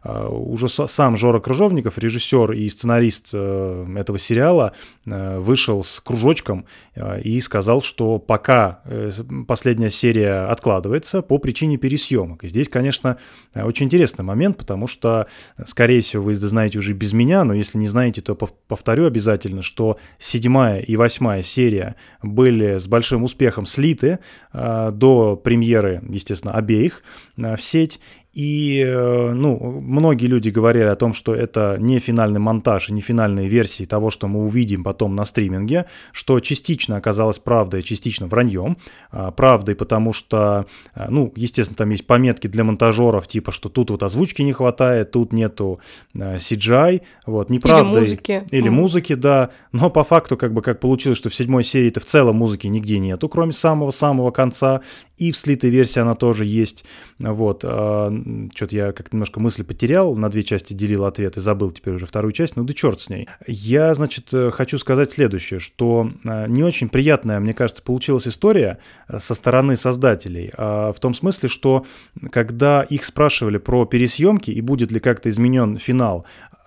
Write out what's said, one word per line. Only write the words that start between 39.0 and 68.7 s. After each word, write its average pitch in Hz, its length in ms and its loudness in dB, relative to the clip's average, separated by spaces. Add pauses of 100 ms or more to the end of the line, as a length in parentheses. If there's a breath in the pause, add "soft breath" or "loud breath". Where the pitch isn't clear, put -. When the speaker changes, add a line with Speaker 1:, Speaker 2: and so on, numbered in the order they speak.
Speaker 1:
А, 95 200 -8
правдой, 110 440 4
потому 110 380 0
что, 104 520 0 (300 loud breath)
э, 104 140 -10
ну, 127 260 0
естественно, 117 400 -2
там 107 140 0
есть 104 180 -4
пометки 123 400 2
для 110 160 0
монтажеров, 110 640 2
типа, - 240 -6
что - 160 -10
тут 120 220 0
вот 104 120 -4
озвучки 110 420 -2
не 139 100 0
хватает, 123 580 0
тут 117 220 0
нету, 104 480 -2 (340 loud breath)
э, 95 240 -6
си - 160 -4
джи 107 180 0
ай, 175 280 4 (240 soft breath)
вот, 107 240 -4
Speaker 2:
Или 127 80 0
Speaker 1:
неправдой. 123 460 6
Speaker 2:
музыки. 190 480 -2
Speaker 1:
Или 123 180 2
Speaker 2:
Мгм. 113 80 4
Speaker 1:
музыки, 170 380 2
да. 131 340 2 (240 loud breath)
Но 131 160 2
по 151 160 4
факту, 160 320 2
как 117 160 -2
бы, 113 80 0
как 117 180 -2
получилось, 127 380 2
что - 120 -4
в - 60 -10
седьмой 123 300 2
серии-то 120 340 2
в - 60 -14
целом 123 320 4
музыки 104 300 0
нигде 107 300 -2
нету, 95 300 -2
кроме 165 240 -2
самого-самого 143 800 0
конца. 131 480 0 (380 loud breath)
И 170 140 -2
в - 60 -4
слитой 131 320 0
версии 123 300 4
она 117 160 2
тоже 113 300 0
есть. 107 380 -2 (360 loud breath)
Вот. 107 440 -2
А, 104 440 -2
м, 110 480 -8
че-то 104 200 -8
я 101 160 -2
как-то - 240 -10
немножко 107 240 -4
мысли 110 240 -2
потерял, 156 520 0
на 107 140 -2
две 107 120 -4
части 101 320 -6
делил 101 320 -2
ответ 98 320 -4
и 98 40 -8
забыл 98 300 -2
теперь 92 220 -10
уже 90 140 -8
вторую 107 240 -4
часть. 160 240 -4
Ну 123 80 -4
да 135 100 -6
черт 117 280 -2
с - 80 -10
ней. 98 180 -10 (200 loud breath)
Я, 120 460 2
значит, 139 400 -4
э, 123 180 0
хочу 131 280 -4
сказать 135 320 2
следующее, 98 480 -2
что, 117 500 0 (140)
э, 110 240 -6
не 123 160 2
очень 170 260 0
приятная, 135 500 2
мне 107 140 -2
кажется, - 300 -4
получилась 127 440 -2
история, 147 520 2 (300 soft breath)